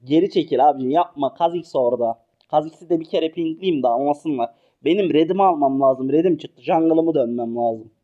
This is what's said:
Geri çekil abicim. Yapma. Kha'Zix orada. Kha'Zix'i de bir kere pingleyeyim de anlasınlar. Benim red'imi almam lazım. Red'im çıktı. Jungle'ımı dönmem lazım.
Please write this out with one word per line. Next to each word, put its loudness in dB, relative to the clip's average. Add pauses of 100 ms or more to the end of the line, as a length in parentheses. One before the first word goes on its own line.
Geri 2
çekil 2
abicim. -2
Yapma. -2
Kha'Zix -4
orada. 0 (320)
Kha'Zix'i -4
de 0
bir -12
kere -2
pingleyeyim -4
de 2
anlasınlar. -2 (340)
Benim 0
red'imi 2
almam 2
lazım. 0
Red'im 2
çıktı. -18
Jungle'ımı 2
dönmem -2
lazım. -4 (140)